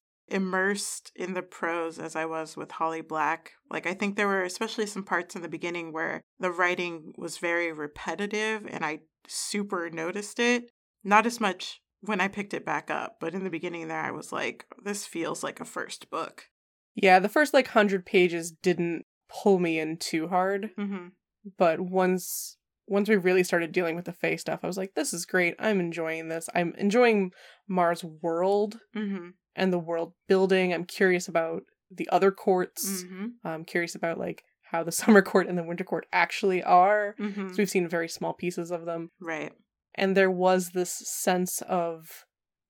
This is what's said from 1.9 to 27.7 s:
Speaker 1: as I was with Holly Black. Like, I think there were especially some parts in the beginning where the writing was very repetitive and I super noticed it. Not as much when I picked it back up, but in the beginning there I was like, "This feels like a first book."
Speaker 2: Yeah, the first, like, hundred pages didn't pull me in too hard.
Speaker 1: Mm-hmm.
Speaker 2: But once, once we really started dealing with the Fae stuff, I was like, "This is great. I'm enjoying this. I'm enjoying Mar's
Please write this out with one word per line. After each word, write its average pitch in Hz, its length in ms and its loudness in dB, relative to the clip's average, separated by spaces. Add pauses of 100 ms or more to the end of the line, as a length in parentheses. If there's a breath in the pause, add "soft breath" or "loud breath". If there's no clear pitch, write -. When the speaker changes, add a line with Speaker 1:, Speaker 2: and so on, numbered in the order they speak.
Speaker 1:
as 160 180 -10
I 160 80 -2
was 160 320 -8
with - 160 -12
Holly 160 280 -4
Black. 160 520 -2 (180)
Like, 165 160 -4
I 175 80 -2
think 202 220 -2
there 208 100 2
were 196 160 2
especially 214 440 -4
some 196 180 -8
parts 175 320 -4
in 180 60 -10
the 165 60 -8
beginning 165 440 -8
where 160 280 -4 (200)
the 185 100 0
writing 175 680 -2
was - 220 -10
very 170 340 0
repetitive 208 960 -6
and - 160 -8
I 151 160 -4 (280)
super 202 640 -4
noticed 180 480 -8
it. 240 320 0 (340)
Not 208 220 6
as 233 140 -4
much 190 400 -4 (200)
when 202 200 -2
I 196 80 2
picked 202 260 -8
it 165 100 -6
back 156 260 -4
up, - 300 -6
but 165 140 -6
in 190 100 -6
the 190 60 -6
beginning 165 380 -8
there 160 120 -4
I 151 100 -4
was - 220 -10
like, - 340 -6 (160)
"This 202 240 -8
feels 160 380 -6
like 277 160 -8
a 254 40 -12
first - 460 -10
book." - 360 -8 (480)
Speaker 2:
Yeah, 190 240 8
the 185 100 2
first, 302 260 2
like, 262 140 6
hundred 196 380 4
pages 175 440 4
didn't 170 540 0 (240)
pull 196 300 4
me 165 200 2
in 156 200 -2
too 165 300 -2
hard. 196 500 0
Speaker 1:
Mm-hmm. 196 300 -6 (500)
Speaker 2:
But 165 220 4
once, 185 760 -2 (300)
once 196 220 0
we 220 80 6
really 185 280 4
started 170 280 0
dealing 170 240 0
with 175 100 -8
the 175 60 -6
Fae 165 240 -2
stuff, 160 260 -6
I 175 40 -4
was 180 100 -4
like, 190 180 -8
"This - 180 -2
is 175 140 -6
great. 175 320 2
I'm 214 220 0
enjoying 160 480 -4
this. 165 260 -6
I'm 175 220 0
enjoying 208 560 4 (360 soft breath)
Mar's 175 360 2